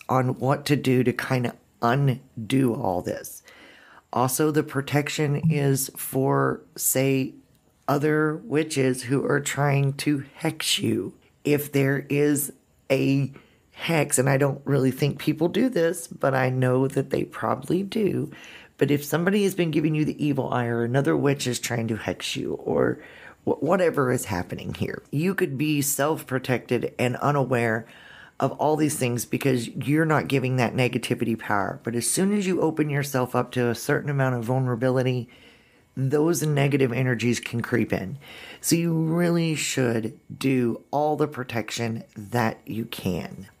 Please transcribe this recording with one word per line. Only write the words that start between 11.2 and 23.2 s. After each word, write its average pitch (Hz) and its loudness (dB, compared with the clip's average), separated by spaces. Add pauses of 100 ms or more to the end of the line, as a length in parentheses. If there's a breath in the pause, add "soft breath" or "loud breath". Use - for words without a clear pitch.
If 143 0
there 139 2
is 147 2 (380)
a 135 2 (400 loud breath)
hex, 151 0
and 131 2
I 139 4
don't 139 0
really 131 2
think 139 -2
people 156 0
do 226 0
this, 175 0
but - -2
I 131 2
know 127 2
that 139 -2
they - 0
probably 131 -2
do. 190 -2 (480 loud breath)
But 139 2
if 143 0
somebody 190 2
has 196 2
been 170 0
giving 151 2
you 151 2
the - -2
evil 135 0
eye 120 0
or 117 0
another 143 2
witch 135 0
is 120 -2
trying 117 -2
to 110 -2
hex - -6
you - -4
or - 0 (420 loud breath)